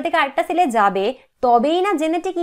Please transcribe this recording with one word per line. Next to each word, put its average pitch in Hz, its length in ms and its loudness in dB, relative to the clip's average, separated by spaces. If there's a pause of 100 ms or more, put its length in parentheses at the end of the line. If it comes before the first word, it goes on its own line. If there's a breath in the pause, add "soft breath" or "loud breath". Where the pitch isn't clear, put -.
থেকে 330 160 -2
আরেকটা 277 280 -2
সেলে 349 160 0 (120)
যাবে, 196 280 2 (400 loud breath)
তবেই 247 400 2
না 415 60 0 (100)
জেনেটিক 339 400 -2